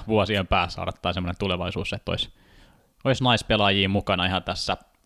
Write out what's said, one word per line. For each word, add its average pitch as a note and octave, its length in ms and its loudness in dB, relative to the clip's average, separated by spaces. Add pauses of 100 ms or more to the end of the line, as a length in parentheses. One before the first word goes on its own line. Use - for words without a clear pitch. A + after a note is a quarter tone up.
vuosien G2+ 400 2
päässä F2 280 2
saadaan F2 380 -4
semmoinen F2 260 -4
tulevaisuus, F#2 540 -4
että - 180 -6
olisi, - 180 -2 (720)
olisi C3 200 0
naispelaajia G2+ 680 2
mukana G2 360 0
ihan F#2 180 0
tässä F#2 340 -4 (280)